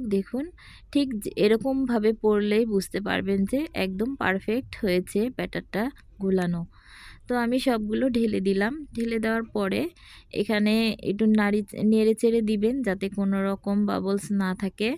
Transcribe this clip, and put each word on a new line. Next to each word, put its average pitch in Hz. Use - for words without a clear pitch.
দেখুন 202
ঠিক 285
যে, 202
এরকমভাবে 226
পড়লেই 208
বুঝতে 196
পারবেন 190
যে 254
একদম 190
পারফেক্ট 202
হয়েছে 180
ব্যাটারটা 180
গুলানো। 180
তো 247
আমি 240
সবগুলো 226
ঢেলে 226
দিলাম। 196
ঢেলে 226
দেওয়ার 226
পরে 202
এখানে 208
একটু 202
নাড়ি, 208
নেড়ে 220
চেড়ে 233
দিবেন 214
যাতে 190
কোনো 196
রকম 196
বাবলস 196
না 196
থাকে। 208